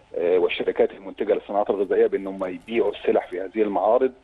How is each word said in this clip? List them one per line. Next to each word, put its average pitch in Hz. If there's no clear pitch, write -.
آه، 87
والشركات -
المنتجة 98
للصناعات 101
الغذائية 101
بأنهم 95
يبيعوا 101
السلع 107
في 90
هذه 95
المعارض 107